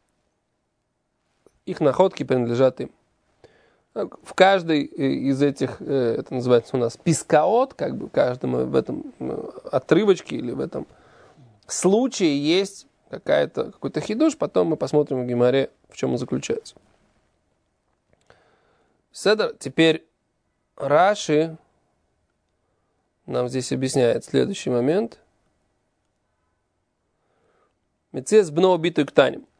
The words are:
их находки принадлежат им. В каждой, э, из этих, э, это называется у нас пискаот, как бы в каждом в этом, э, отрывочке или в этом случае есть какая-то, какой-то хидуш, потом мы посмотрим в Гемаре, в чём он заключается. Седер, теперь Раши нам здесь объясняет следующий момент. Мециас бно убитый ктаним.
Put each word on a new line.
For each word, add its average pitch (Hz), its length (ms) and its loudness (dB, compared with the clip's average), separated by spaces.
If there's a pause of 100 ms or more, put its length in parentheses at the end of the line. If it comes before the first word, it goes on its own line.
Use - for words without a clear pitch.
(1700)
их 185 120 -6
находки 165 440 2
принадлежат 127 580 0
им. 127 100 -10 (1040)
В - 400 -10
каждой, 170 520 4
э, - 200 -6
из 135 380 -2
этих, 139 380 -2
э, 123 380 -2
это - 140 -10
называется 123 440 0
у - 20 0
нас 117 180 -4
пискаот, 175 800 0
как 131 200 -6
бы - 120 -10
в - 20 -16
каждом 127 640 -2
в 135 40 0
этом, - 440 -4
э, - 300 -10 (220)
отрывочке 160 640 0
или 120 140 -8
в 139 100 -8
этом - 260 -10 (800)
случае 190 760 0
есть 185 440 -2 (220)
какая-то, 143 640 -2
какой-то - 300 -6
хидуш, 262 360 0
потом - 300 0
мы 160 100 -2
посмотрим 139 460 0
в 123 40 -8
Гемаре, 123 420 2 (200)
в - 60 -20
чём 131 180 -4
он 123 40 -2
заключается. - 580 -6 (2250)
Седер, 202 480 0
теперь 160 480 0 (720)
Раши 160 800 2 (1700)
нам 123 160 -2
здесь 127 240 -6
объясняет 127 540 0
следующий 127 440 -2
момент. 151 500 -2 (3000)
Мециас 165 400 2
бно 180 220 4
убитый 165 320 0
ктаним. 135 400 2 (140)